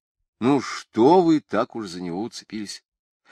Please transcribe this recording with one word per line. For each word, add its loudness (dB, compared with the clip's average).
Ну 2
что 2
вы 2
так -4
уж -12
за -12
него -8
уцепились? -14